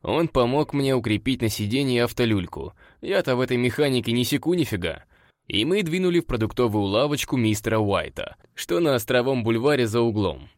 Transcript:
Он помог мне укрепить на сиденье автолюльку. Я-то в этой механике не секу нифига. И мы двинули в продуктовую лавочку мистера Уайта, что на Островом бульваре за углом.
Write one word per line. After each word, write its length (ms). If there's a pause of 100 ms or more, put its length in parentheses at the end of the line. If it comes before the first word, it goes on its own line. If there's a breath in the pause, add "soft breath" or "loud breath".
Он 240
помог 460
мне 200
укрепить 460
на 80
сиденье 560
автолюльку. 720 (260 soft breath)
Я-то 360
в 40
этой 160
механике 560
не 120
секу 280
нифига. 520 (440 soft breath)
И 160
мы 180
двинули 380
в 60
продуктовую 580
лавочку 540
мистера 400
Уайта, 580 (180)
что 260
на 140
Островом 480
бульваре 440
за 160
углом. 560